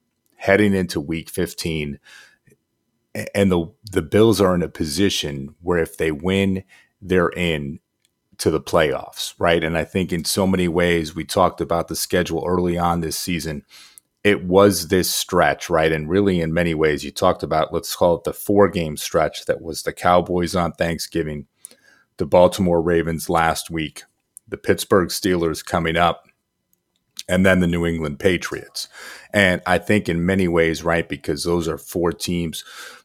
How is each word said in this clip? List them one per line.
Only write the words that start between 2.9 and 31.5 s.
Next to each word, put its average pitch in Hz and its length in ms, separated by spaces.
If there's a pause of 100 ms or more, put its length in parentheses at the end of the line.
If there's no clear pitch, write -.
a-, - 180
and 98 160
the, 87 220 (180)
the 92 120
Bills 101 400
are 92 120
in 87 80
a 76 60
position 73 920
where 87 160
if 82 180
they 82 160
win, 95 500 (400)
they're 90 260
in 80 500 (600)
to 98 120
the 78 100
playoffs, - 800
right? 85 240
And 82 140
I 80 80
think 92 300
in 82 100
so 98 220
many 92 200
ways, 85 480
we 80 100
talked 85 360
about 85 280
the 85 60
schedule 82 500
early 90 340
on 85 220
this 78 180
season. 78 460 (600)
It 101 200
was 90 440
this 90 220
stretch, - 580
right? 80 240
And 76 160
really 92 320
in 80 140
many 85 200
ways, 76 300
you 71 60
talked - 320
about, 78 300
let's 82 220
call 87 220
it - 80
the 78 80
four-game 87 640
stretch - 480
that - 160
was 80 220
the 82 100
Cowboys 90 640
on 85 160
Thanksgiving, 78 760 (680)
the 92 100
Baltimore 90 540
Ravens 82 480
last 82 420
week, 80 340 (440)
the - 80
Pittsburgh 92 540
Steelers 82 540
coming 82 340
up, 85 280 (1040)
and 92 160
then 92 160
the 90 60
New 85 180
England 80 340
Patriots. - 720 (460)
And 92 320
I 90 100
think 101 320
in 85 160
many 95 240
ways, 82 340
right, 82 240
because 73 380
those 85 240